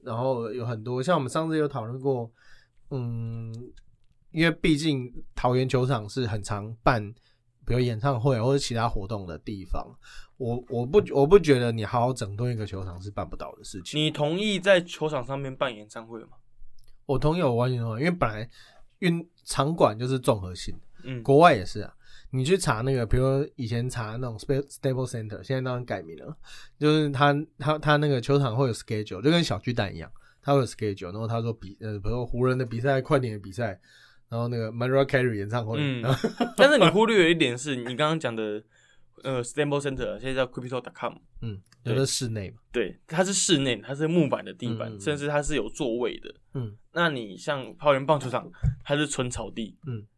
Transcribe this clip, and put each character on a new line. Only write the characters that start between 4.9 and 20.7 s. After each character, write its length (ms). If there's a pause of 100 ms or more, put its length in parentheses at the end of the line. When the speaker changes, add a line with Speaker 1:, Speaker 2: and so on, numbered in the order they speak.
Speaker 1:
桃 200
园 120
球 180
场 220
是 200
很 140
常 320 (100)
办， 300 (520)
比 80
如 60
演 200
唱 200
会 220
或 120
者 60
其 140
他 140
活 200
动 180
的 120
地 260
方， 240 (480)
我， 320
我 180
不， 160 (120)
我 120
不 140
觉 180
得 140
你 140
好 160
好 100
整 240
顿 160
一 60
个 80
球 180
场 180
是 80
办 160
不 120
到 180
的 80
事 180
情。 160
Speaker 2:
你 140
同 260
意 220
在 220
球 260
场 180
上 140
面 160
办 180
演 140
唱 180
会 180
吗？ 80 (760)
Speaker 1:
我 120
同 200
意， 40
我 140
完 160
全 80
同 180
意， 40
因 40
为 60
本 180
来 200 (500)
运-， 260 (200)
场 280
馆 240
就 80
是 140
综 220
合 120
性 200